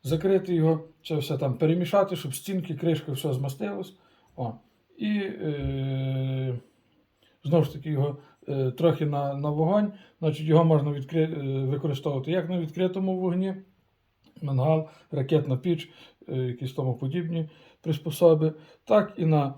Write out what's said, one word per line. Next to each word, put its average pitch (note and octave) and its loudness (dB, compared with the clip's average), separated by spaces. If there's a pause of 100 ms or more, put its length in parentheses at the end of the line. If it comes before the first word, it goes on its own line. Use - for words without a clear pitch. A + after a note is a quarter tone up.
закрити F3+ 0
його, D#3+ 2 (200)
це D#3+ -4
все C#3+ -4
там C3 -2
перемішати, F3+ 2
щоб C3+ -8
стінки, F3+ -6
кришка, D3+ 0
все C3+ -4
змастилось. B2+ -6 (400)
О. A#2 -6 (460)
І, G#3 0
е, C3+ -4 (880)
знову D#3 4
ж - -6
таки, - -8
його, C#3+ 0 (300)
е, C3+ 0
трохи D#3 2
на, C#3+ -2
на C#3+ -2
вогонь. F#3+ 2 (260)
Значить, D#3 -2
його D#3+ 6
можна D3 4
відкри-, C#3+ 0
е, C#3 -2
використовувати C3+ -2
як E3+ 0
на F3+ -2
відкритому F#3 -2
вогні: F#3 -2 (880)
мангал, D3+ 2 (220)
ракетна D3+ 2
піч, E3+ -2 (380)
е, C3+ -4
якісь B2+ -4
тому C3 -2
подібні D#3+ -4 (320)
приспособи, D#3 4 (320)
так G#3 2
і E3 0
на C#3+ 4